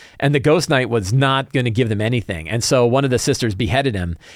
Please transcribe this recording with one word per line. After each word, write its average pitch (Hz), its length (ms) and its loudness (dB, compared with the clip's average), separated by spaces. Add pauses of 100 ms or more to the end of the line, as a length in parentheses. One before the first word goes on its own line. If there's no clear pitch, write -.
(200)
and 143 140 2
the 143 60 2
Ghost 156 300 2
Knight 127 200 2
was 107 240 -2
not 135 400 0
gonna 123 160 0
give 113 200 0
them 107 120 -2
anything. 101 480 -4
And 113 140 -4
so 127 220 4
one 131 200 2
of 127 60 -2
the 123 80 0
sisters 120 360 -2
beheaded 123 400 0
him, 87 220 -6 (180)